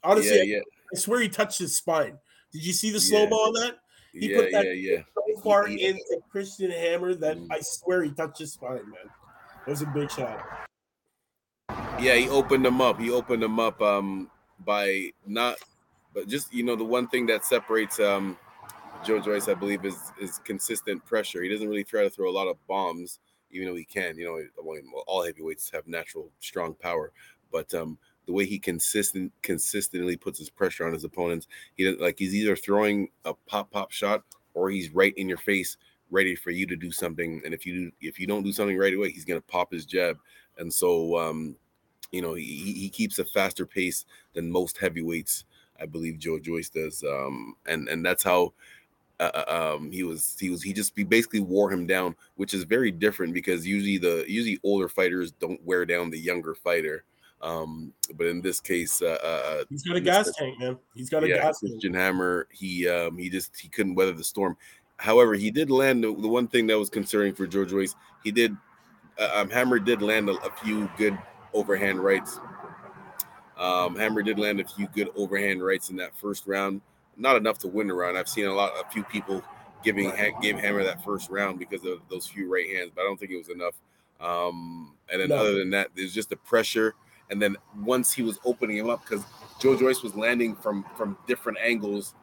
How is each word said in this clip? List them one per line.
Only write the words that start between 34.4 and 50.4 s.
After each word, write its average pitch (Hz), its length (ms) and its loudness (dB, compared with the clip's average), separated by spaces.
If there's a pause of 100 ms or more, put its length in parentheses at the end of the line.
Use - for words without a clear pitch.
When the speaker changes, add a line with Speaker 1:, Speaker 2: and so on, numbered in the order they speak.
Speaker 2:
or 95 160 2
he's 90 200 -4
right 95 260 6
in 95 120 -4
your 87 100 -2
face, 95 380 -2 (340)
ready 92 260 2
for 87 160 -8
you 92 140 -2
to 87 100 -6
do 85 160 -8
something. 82 520 -4
And 78 80 -6
if 82 140 -10
you, 90 240 -6 (100)
if 78 200 -10
you 92 80 -4
don't 101 160 -2
do 98 80 -2
something 101 260 0
right 98 160 0
away, 98 160 -2
he's 82 140 -16
gonna 85 160 -4
pop 90 320 -4
his 82 120 -8
jab. 87 340 0 (400)
And 82 140 -8
so, 85 460 2
um, 80 380 -4 (560)
you 90 100 -4
know, 82 120 -4
he, 82 100 -8
he, 78 300 -8
he 98 160 -6
keeps 107 280 -2
a 92 60 -2
faster 95 420 -2
pace 92 380 -2 (300)
than 85 160 -4
most 90 280 0
heavyweights, 85 680 -2 (360)
I 80 60 -8
believe 80 320 -6
Joe 78 200 -4
Joyce 80 300 -6
does. 78 340 -6
Um, 67 540 -6 (100)
and, 76 220 -2
and 82 180 -2
that's 90 160 2
how, 90 300 4 (680)
uh, 87 160 2
uh, 78 400 0
um, 76 160 -8
he 92 140 -4
was, 80 340 -4
he 95 120 -2